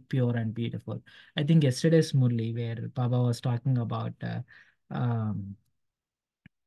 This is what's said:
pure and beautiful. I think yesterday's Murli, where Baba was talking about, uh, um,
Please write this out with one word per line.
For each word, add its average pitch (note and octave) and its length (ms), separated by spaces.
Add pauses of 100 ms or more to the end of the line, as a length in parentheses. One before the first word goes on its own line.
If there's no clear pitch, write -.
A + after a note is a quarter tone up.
pure B2 260
and A2+ 180
beautiful. A2+ 500 (340)
I D#3 60
think D#3 200
yesterday's D#3 500
Murli, A#2 420
where A#2 340
Baba B2 320
was A#2+ 180
talking B2 380
about, A#2 360 (100)
uh, A#2 180 (480)
um, G#2+ 680 (1120)